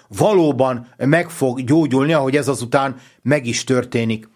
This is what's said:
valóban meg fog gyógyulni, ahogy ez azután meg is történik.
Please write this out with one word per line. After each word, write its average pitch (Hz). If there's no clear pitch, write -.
valóban 131
meg 165
fog 131
gyógyulni, 143
ahogy 135
ez 143
azután 131
meg 135
is 117
történik. 120